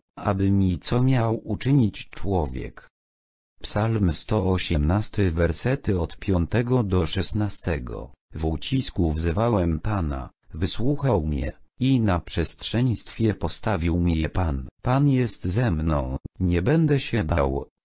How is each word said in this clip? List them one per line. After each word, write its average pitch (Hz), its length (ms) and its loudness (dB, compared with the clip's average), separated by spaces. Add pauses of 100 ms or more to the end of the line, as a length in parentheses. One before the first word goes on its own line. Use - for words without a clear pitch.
(180)
aby 98 340 0
mi 95 280 4
co 120 240 0
miał 117 440 2
uczynić 123 640 0
człowiek. - 800 -4 (720)
Psalm 104 520 0
sto 95 380 0
osiemnasty, 90 800 0
wersety 87 680 0
od - 180 -6
piątego 113 680 0
do 92 220 2
szesnastego. 76 1080 -4 (200)
W 78 120 -6
ucisku 80 680 0
wzywałem 85 680 0
Pana, 78 500 -4 (240)
wysłuchał 107 720 0
mnie, 69 260 -4 (280)
i 131 200 2
na 95 200 2
przestrzeństwie 110 1120 -2
postawił 87 680 -2
mnie 80 300 2
Pan. 73 380 -2 (140)
Pan 139 280 2
jest 127 360 0
ze 107 260 0
mną, 76 460 0 (220)
nie 87 220 2
będę 143 380 2
się 113 240 -2
bał, 69 460 0 (160)